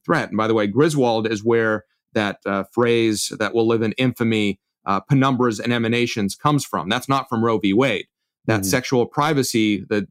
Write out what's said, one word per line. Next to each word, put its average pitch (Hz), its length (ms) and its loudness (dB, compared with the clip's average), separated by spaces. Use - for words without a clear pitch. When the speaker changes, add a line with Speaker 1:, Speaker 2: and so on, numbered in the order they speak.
Speaker 1:
threat. 151 240 -2
And 98 80 -6
by 110 100 2
the 110 80 2
way, 104 140 2
Griswold 120 580 2
is 107 160 -4
where 113 440 0
that, 104 340 -2
uh, 98 240 -2
phrase 117 720 0
that 104 120 -2
will 113 140 2
live 113 160 2
in 110 100 -2
infamy, 113 680 0
uh, 98 140 -2
penumbras 127 580 0
and 117 140 -2
emanations 117 640 -2
comes 147 280 0
from. 87 240 -6
That's 123 200 -4
not 135 200 -2
from 113 160 -2
Roe 113 140 2
v. 98 140 0
Wade. 113 340 0
That 107 140 0
Speaker 2:
Mm-hmm. 95 80 -4
Speaker 1:
sexual 123 380 0
privacy, 120 800 0
the, 104 220 -2